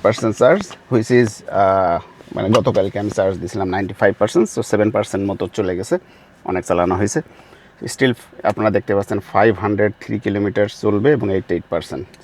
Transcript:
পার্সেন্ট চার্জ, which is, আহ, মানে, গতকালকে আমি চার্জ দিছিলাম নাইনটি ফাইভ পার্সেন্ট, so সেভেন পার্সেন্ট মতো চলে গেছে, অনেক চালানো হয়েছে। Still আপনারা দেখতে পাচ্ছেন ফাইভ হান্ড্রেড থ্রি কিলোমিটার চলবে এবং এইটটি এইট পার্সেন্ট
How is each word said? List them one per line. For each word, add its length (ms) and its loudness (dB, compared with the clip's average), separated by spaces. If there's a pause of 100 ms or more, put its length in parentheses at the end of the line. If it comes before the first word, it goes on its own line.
পার্সেন্ট 360 0
চার্জ, 240 4 (320)
which 180 2
is, 380 2
আহ, 520 2 (340)
মানে, 140 -2
গতকালকে 500 2
আমি 100 -4
চার্জ 280 -2
দিছিলাম 320 -4
নাইনটি 240 -4
ফাইভ 260 2
পার্সেন্ট, 300 2
so 140 -4
সেভেন 280 2
পার্সেন্ট 400 -2
মতো 160 -6
চলে 300 -4
গেছে, 200 -2 (460)
অনেক 220 -4
চালানো 300 2
হয়েছে। 260 -2 (640)
Still 280 0 (300)
আপনারা 260 0
দেখতে 260 0
পাচ্ছেন 240 -2
ফাইভ 400 2
হান্ড্রেড 320 0 (100)
থ্রি 180 -6
কিলোমিটার 480 0 (140)
চলবে 300 2
এবং 220 0
এইটটি 220 -2
এইট 140 -4
পার্সেন্ট 380 -6 (160)